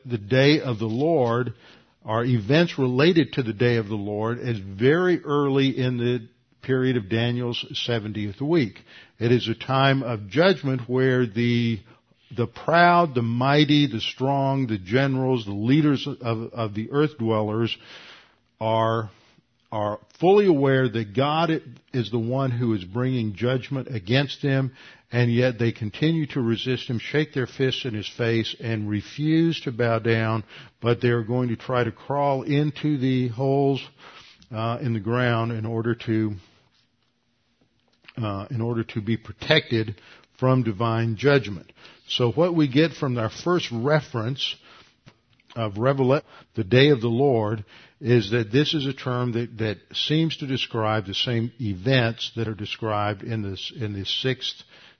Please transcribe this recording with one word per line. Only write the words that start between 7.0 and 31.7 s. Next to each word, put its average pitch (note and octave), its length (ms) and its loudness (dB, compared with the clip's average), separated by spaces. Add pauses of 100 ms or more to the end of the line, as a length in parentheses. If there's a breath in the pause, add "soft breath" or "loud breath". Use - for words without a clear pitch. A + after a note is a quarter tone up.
Daniel's A#2+ 580 -2 (200)
seventieth G#2 560 -4
week. C#3+ 400 0 (380 loud breath)
It A#2 120 2
is A#2+ 160 4
a A2+ 80 -2
time C3+ 480 2
of A2 240 -6
judgment C3+ 640 2
where B2+ 360 2
the, A#2 540 0 (560 soft breath)
the A#2+ 120 0
proud, F3 680 4
the B2 60 2
mighty, C#3 640 4
the A2 140 -6
strong, C3+ 640 -2
the A2 100 -2
generals, B2+ 680 0
the G2+ 80 -8
leaders C3+ 520 2
of, A2+ 460 -6
of A2 220 -6
the A2 180 -8
earth D3 260 0
dwellers A2 560 0 (880 loud breath)
are, A2+ 500 0 (640 soft breath)
are G#2+ 300 -4 (180)
fully G3 280 6
aware C3+ 420 4
that G#2 260 -4
God D#3 460 0 (320)
is A2+ 180 -2
the A#2+ 80 0
one B2+ 320 -2
who A#2+ 220 0
is F#2+ 100 -2
bringing A2+ 500 -2
judgment B2 560 -4
against B2+ 520 -2
them, C3+ 320 0 (380 loud breath)
and A#2+ 200 4
yet A#2+ 280 2
they A#2 120 2
continue D3+ 540 -2
to - 160 -4
resist A#2 480 -2
him, A#2+ 80 -4
shake D3+ 360 -2
their B2+ 120 -2
fists C3 400 -2
in A#2+ 80 -6
his G#2 240 -8
face, A2+ 420 0
and A2 300 -4
refuse D#3 720 0
to C#3+ 100 -6
bow A#2 280 2
down, A2+ 440 0 (380 loud breath)
but A#2 200 2
they're A#2+ 200 2
going B2 280 -2
to A2+ 60 -2
try B2 280 -2